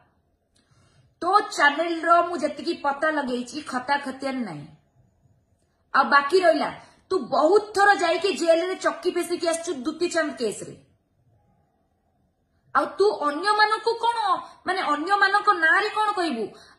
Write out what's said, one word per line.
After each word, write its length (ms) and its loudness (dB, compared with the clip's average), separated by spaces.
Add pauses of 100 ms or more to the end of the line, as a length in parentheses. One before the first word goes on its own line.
(1200)
ତୋ 100 0 (180)
ଚ୍ୟାନେଲର 600 0 (180)
ମୁଁ 100 -6
ଯେତିକି 440 -6
ପତା 300 -2
ଲଗେଇଛି, 500 -4
ଖତା 360 -4
ଖତିଆନ 480 -8
ନାହିଁ। 220 -12 (1300)
ଆଉ 160 6
ବାକି 300 4
ରହିଲା, 300 2 (400)
ତୁ 60 -2 (120)
ବହୁତ 360 4 (120)
ଥର 200 4
ଯାଇକି 420 0
ଜେଲରେ 380 2
ଚକି 360 -4
ପେଶିକି 360 -4
ଆସିଛୁ 240 -4 (120)
ଦୁତିଚାନ୍ଦ 540 -4
କେସରେ। 360 -6 (2000)
ଆଉ 100 2 (120)
ତୁ 80 4 (220)
ଅନ୍ୟମାନଙ୍କୁ 680 0
କଣ, 200 0 (500)
ମାନେ, 140 -2 (120)
ଅନ୍ୟମାନଙ୍କ 640 2
ନାଁରେ 320 4
କଣ 220 -2
କହିବୁ? 320 -2 (360)